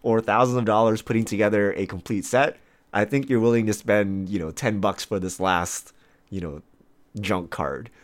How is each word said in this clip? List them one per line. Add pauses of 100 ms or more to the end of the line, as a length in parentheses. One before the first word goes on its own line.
or
thousands
of
dollars
putting
together
a
complete
set, (340)
I
think
you're
willing
to
spend,
you
know,
ten
bucks
for
this
last, (380)
you
know, (580)
junk
card. (140)